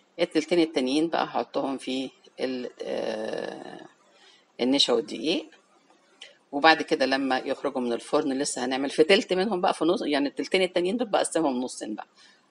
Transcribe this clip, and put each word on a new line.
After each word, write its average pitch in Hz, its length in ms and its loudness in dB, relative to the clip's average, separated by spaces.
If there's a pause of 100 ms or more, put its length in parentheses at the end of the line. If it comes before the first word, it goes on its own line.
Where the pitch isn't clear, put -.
(200)
التلتين 175 400 2
التانيين 156 500 2
بقى 131 160 0
هحطهم 131 520 -4
في 131 320 -6 (300)
ال-، 127 300 -4 (120)
آه، - 1040 -6 (760)
النشا 131 320 2
والدقيق. 117 560 -2 (1000)
وبعد 156 300 6
كده 147 240 0
لما 135 320 0
يخرجوا 131 440 -4
من 120 120 -2
الفرن 139 400 0
لسه 135 320 -4
هنعمل 135 240 -2
في 156 140 6
تلت 196 300 4
منهم 185 280 0
بقى، 175 120 2
في - 120 -2
نص، 175 160 2
يعني 143 280 0
التلتين 185 320 -2
التانيين 180 360 0
دول 240 100 -4
بقسمهم 147 540 0
نصين 110 340 -8
بقى، - 120 -14 (440)